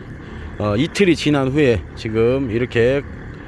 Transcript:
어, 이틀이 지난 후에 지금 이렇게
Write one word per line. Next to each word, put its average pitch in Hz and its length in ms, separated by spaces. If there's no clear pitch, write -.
어, 104 180
이틀이 165 380
지난 143 340
후에 127 320
지금 117 560
이렇게 120 500